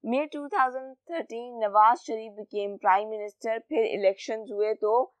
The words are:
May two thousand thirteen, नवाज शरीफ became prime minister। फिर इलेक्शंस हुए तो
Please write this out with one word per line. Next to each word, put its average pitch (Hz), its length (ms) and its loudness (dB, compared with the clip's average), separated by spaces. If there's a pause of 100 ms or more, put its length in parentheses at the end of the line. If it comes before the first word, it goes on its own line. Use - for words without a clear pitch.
May 254 220 -2 (100)
two 285 200 -10
thousand 262 400 -2 (160)
thirteen, 240 520 -8
नवाज 214 340 6 (100)
शरीफ 220 340 -8
became 202 420 -6
prime 208 320 4
minister। 214 440 -6 (100)
फिर 226 160 2 (140)
इलेक्शंस 202 520 0
हुए 214 300 0
तो 226 220 2 (160)